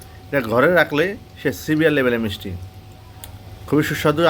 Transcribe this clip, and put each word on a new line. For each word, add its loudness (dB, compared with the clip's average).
এটা 0
ঘরে 4
রাখলে 2
সে -2
সিভিয়ার 2
লেভেলে 2
মিষ্টি। -8
খুবই 2
সুস্বাদু 0